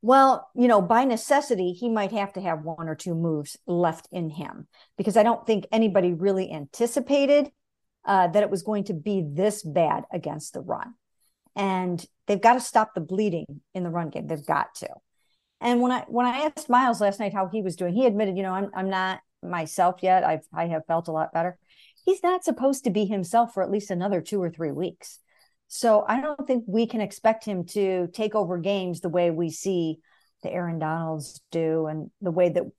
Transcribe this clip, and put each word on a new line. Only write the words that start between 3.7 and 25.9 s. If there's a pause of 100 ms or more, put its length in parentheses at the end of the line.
in
him, (320)
because
I
don't
think
anybody
really
anticipated, (540)
uh,
that
it
was
going
to
be
this
bad
against
the
run. (640)
And (220)
they've
got
to
stop
the
bleeding (100)
in
the
run
game.
They've
got
to. (720)
And
when
I,
when
I
asked
Myles
last
night
how
he
was
doing,
he
admitted,
you
know,
"I'm,
I'm
not (220)
myself
yet.
I've,
I
have
felt
a
lot
better." (460)
He's
not
supposed
to
be
himself
for
at
least
another
two
or
three
weeks. (480)
So